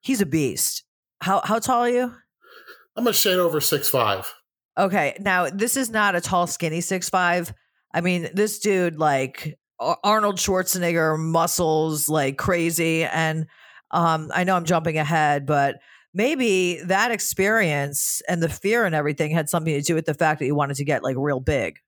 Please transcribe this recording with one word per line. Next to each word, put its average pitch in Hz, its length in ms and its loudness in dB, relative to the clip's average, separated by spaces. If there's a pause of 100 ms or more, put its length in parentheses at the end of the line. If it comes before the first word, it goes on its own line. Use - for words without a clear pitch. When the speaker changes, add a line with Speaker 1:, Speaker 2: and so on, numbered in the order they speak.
Speaker 1:
he's 254 220 -2
a 185 40 2
beast. 139 580 -2 (360)
How, 185 240 2
how 214 140 0
tall 240 240 2
are 240 80 2
you? 247 220 0 (840)
Speaker 2:
I'm 240 100 0
a 226 60 2
shade 185 260 2
over 160 220 2
six 143 280 0
five. 104 460 0 (440)
Speaker 1:
Okay. 185 420 0
Now, 185 300 0
this 208 260 -2
is 254 140 -2
not 208 240 2
a 175 60 0
tall, 175 260 0
skinny 165 340 -4
six 175 300 -4
five. 175 420 0 (400)
I - 80 0
mean, 175 340 -2
this 208 240 0
dude, 180 400 0
like, 143 600 -2 (200)
Ar-, 135 240 -2
Arnold 208 340 2
Schwarzenegger 175 840 0
muscles 160 920 0
like 139 300 0
crazy. 165 680 0
And, 160 420 -2 (440)
um, 160 440 0
I 180 100 2
know 185 120 2
I'm 170 80 0
jumping 160 340 0
ahead, 147 480 2
but 139 300 2 (380)
maybe 202 720 2
that 196 260 2
experience 175 1160 0
and 170 140 0
the 165 60 0
fear 220 360 0
and 170 100 0
everything 151 380 0
had 160 160 0
something 160 260 -2
to 143 80 -2
do 165 120 0
with 160 120 -2
the 156 80 0
fact 156 260 2
that 143 60 -2
you 143 80 0
wanted 143 220 0
to 143 80 -4
get, 139 180 0
like, 135 160 -2
real 139 220 0
big. 127 480 -2